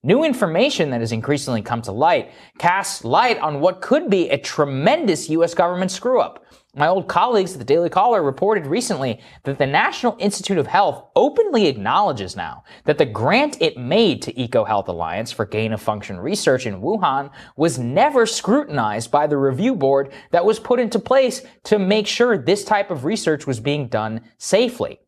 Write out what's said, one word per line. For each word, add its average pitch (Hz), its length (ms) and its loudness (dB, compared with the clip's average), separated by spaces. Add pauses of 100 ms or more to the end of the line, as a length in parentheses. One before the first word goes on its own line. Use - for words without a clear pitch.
New 233 180 4
information 202 680 0
that 120 100 -2
has 110 100 -2
increasingly 117 520 -2
come 117 200 -4
to 107 80 -8
light 143 400 0 (280)
casts 180 460 -2
light 202 360 2
on 147 200 -4
what 180 200 0
could 302 280 0
be 185 200 2
a 143 100 0
tremendous 156 920 0
U 165 120 2
S 165 120 0
government 180 360 0
screw-up. - 540 -2 (320)
My 147 100 2
old 185 220 0
colleagues 220 460 2
at 147 40 -14
the 120 60 -12
Daily 165 240 2
Caller 202 340 2
reported 170 440 0
recently 139 540 -2 (220)
that 139 160 -6
the 143 80 2
National 214 540 -2
Institute 196 380 -2
of 135 100 0
Health 180 340 0 (140)
openly 285 500 4
acknowledges 120 680 -2
now 82 260 -10 (220)
that 151 140 0
the 147 80 4
grant 165 540 0
it 160 160 0
made 147 460 0
to - 120 -8
EcoHealth 110 520 -2
Alliance 87 460 -6
for 107 140 -4
gain-of-function 107 760 -4
research 135 460 0
in 95 160 -6
Wuhan 143 480 -2 (260)
was 139 220 0
never 220 480 2
scrutinized 131 840 -2
by 147 160 2
the 147 120 2
review 139 360 0
board 139 380 2 (180)
that 175 140 2
was 214 160 2
put 247 180 0
into 226 200 0
place 262 420 2 (240)
to 208 140 4
make 202 280 2
sure 240 300 2
this 180 260 0
type 202 280 0
of 139 160 -4
research 165 400 0
was 117 120 -2
being 139 300 -2
done 110 320 -4 (160)
safely. - 720 -2